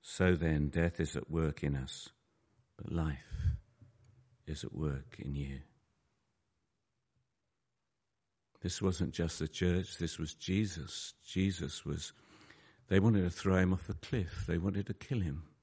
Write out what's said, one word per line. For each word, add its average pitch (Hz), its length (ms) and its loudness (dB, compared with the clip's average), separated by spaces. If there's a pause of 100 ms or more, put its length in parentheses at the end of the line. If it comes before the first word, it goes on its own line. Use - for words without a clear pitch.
So 92 300 4
then, 76 320 4
death 82 320 2
is 80 160 0
at - 160 -6
work 78 320 0
in 71 140 0
us, - 320 -8 (640)
but - 160 -8
life 80 640 0 (880)
is 78 200 -8
at - 100 -10
work 71 420 -4
in 69 160 -6
you. 67 280 -6 (3000)
This - 200 -4
wasn't 90 320 0
just 82 260 -2
the 78 80 -2
church, 90 500 0
this 85 220 -4
was 78 160 -4
Jesus. 92 760 -4 (120)
Jesus 90 600 -2
was, 73 260 -4 (760)
they 98 100 6
wanted 101 240 6
to 90 60 2
throw 92 300 2
him 92 120 6
off 92 160 0
the - 60 -6
cliff. - 520 -4
They 85 120 0
wanted 95 300 0
to 107 60 -4
kill 120 280 -2
him. 80 220 -2 (200)